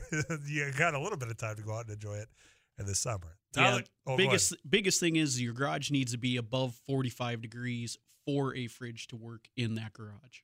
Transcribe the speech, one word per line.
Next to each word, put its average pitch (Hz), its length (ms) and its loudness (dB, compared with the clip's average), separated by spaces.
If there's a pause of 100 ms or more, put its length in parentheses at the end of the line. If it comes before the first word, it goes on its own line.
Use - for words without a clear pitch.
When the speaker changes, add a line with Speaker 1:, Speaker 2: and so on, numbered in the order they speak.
Speaker 1:
<laughs> 156 360 -2
You 147 260 0
got 156 220 4
a 139 60 0
little 196 180 -2
bit 120 100 -6
of 113 80 -6
time 107 200 -4
to 107 60 -10
go 107 120 -6
out 113 120 -6
and 107 80 -10
enjoy 104 240 -8
it 110 100 -10 (500)
in 98 80 -6
the 98 80 -2
summer. 92 440 -4 (180)
Speaker 2:
Yeah, - 140 6
Speaker 1:
Tyler, 123 140 2 (220)
oh, 135 60 -2
go 131 60 0
Speaker 2:
biggest, 170 340 6
Speaker 1:
ahead. - 80 -10 (100)
Speaker 2:
biggest 190 300 2
thing 165 160 4
is 139 240 2
your 117 140 0
garage 143 360 0
needs 131 220 2
to 123 60 -2
be 123 180 0
above 123 380 0 (120)
forty-five 123 540 0
degrees 120 560 -4 (300)
for 139 280 2
a 127 120 -4
fridge 117 420 -10
to 120 80 -12
work 113 400 -14
in 113 200 2
that 110 180 -8
garage. 107 500 -16